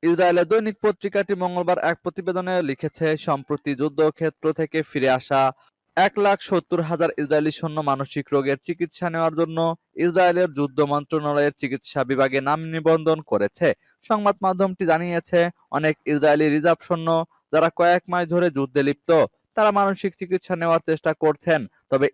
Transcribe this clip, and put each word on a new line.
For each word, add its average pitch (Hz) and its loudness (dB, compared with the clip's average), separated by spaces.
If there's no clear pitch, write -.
ইসরায়েলের 175 4
দৈনিক 214 0
পত্রিকাটি 202 -2
মঙ্গলবার 180 -2
এক 165 -2
প্রতিবেদনে 180 -4
লিখেছে, 156 -4
সম্প্রতি 143 -4
যুদ্ধক্ষেত্র 151 -2
থেকে 160 -4
ফিরে 131 -2
আসা 131 0
এক 190 2
লাখ 202 2
সত্তর 175 -2
হাজার 165 -2
ইসরায়েলি 151 0
সৈন্য 156 -8
মানসিক 139 -4
রোগের 139 0
চিকিৎসা 170 -6
নেওয়ার 165 -2
জন্য 165 -2
ইসরায়েলের 175 2
যুদ্ধ 139 -2
মন্ত্রণালয়ের 147 0
চিকিৎসা 135 -6
বিভাগে 135 0
নাম 151 -4
নিবন্ধন 160 0
করেছে। 131 -2
সংবাদ 208 0
মাধ্যমটি 185 -2
জানিয়েছে, 170 0
অনেক 156 -2
ইসরায়েলি 151 2
রিজার্ভ 151 0
সৈন্য 165 -2
যারা 160 2
কয়েক 175 4
মাস 175 -2
ধরে 175 2
যুদ্ধে 139 -2
লিপ্ত, 143 2
তারা 214 4
মানসিক 196 0
চিকিৎসা 185 -4
নেওয়ার 165 2
চেষ্টা 160 -2
করছেন। 156 0
তবে 139 2